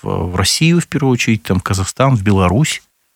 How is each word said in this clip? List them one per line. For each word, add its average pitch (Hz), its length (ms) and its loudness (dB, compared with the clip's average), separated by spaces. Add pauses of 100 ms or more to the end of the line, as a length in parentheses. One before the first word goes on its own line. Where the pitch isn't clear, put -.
в, 98 60 -8 (240)
в 90 40 -8
Россию, 160 440 2
в - 80 -4
первую 139 260 0
очередь, 113 300 -2
там, 92 160 -2
в - 40 -6
Казахстан, 123 520 0
в 101 80 -2
Беларусь. 98 580 2 (340)